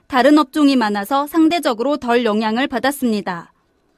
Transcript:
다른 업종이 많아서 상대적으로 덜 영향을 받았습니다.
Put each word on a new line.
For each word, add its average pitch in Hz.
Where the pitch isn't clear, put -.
다른 277
업종이 294
많아서 220
상대적으로 302
덜 240
영향을 220
받았습니다. 226